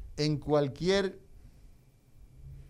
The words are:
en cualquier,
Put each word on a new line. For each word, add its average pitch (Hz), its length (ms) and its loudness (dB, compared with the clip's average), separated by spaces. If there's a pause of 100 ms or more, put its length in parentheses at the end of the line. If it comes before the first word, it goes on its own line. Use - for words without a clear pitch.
(160)
en 151 220 0
cualquier, 147 840 2 (1500)